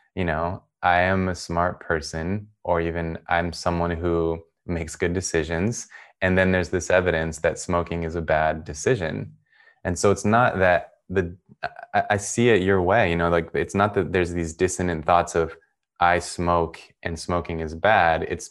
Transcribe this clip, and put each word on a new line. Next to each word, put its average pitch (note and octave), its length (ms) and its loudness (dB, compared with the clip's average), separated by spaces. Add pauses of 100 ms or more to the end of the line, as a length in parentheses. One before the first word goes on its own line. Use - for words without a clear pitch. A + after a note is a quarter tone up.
(160)
you F#2+ 100 -2
know, E2 380 -4 (180)
I F2+ 200 4
am F#2 280 2
a F2 60 -4
smart F2 440 -2
person, E2+ 680 -4 (160)
or F2 180 0
even E2 360 -4 (100)
I'm E2+ 240 0
someone E2+ 400 -2
who E2 480 0 (260)
makes D#2 300 -6
good E2+ 180 -2
decisions. E2+ 720 -2 (340)
And F#2 160 2
then F#2 140 4
there's F2+ 180 0
this F2+ 200 -2
evidence E2 500 0
that D#2+ 200 -2
smoking E2+ 440 -2
is E2 120 -6
a E2+ 60 -4
bad D#2 420 0
decision. F2 680 -4 (500)
And F2 160 -4
so G#2 120 4
it's G2 140 0
not A2+ 340 4
that F2+ 340 2 (160)
the, F#2 260 -2 (580)
I, G2+ 180 2
I G#2 60 2
see A#2+ 320 2
it G2+ 140 6
your F#2+ 180 2
way, F#2+ 280 4
you E2+ 60 0
know, E2+ 140 2
like, E2+ 240 2
it's - 220 -2
not G2+ 200 2
that E2 180 -2
there's F2 200 2
these E2 200 -4
dissonant F2 520 -2
thoughts F2 300 4
of, D#2+ 200 0 (440)
"I F2 200 4
smoke E2+ 600 -2 (240)
and E2+ 140 -6
smoking E2+ 440 -4
is D#2 120 -8
bad." E2 500 4
It's, - 280 -8